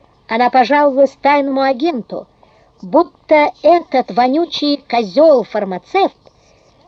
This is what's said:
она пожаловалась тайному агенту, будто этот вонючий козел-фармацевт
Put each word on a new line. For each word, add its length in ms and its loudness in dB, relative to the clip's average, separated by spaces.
она 220 -2
пожаловалась 720 2
тайному 400 0
агенту, 640 -6
будто 720 0
этот 500 0
вонючий 640 -2
козел-фармацевт 1300 0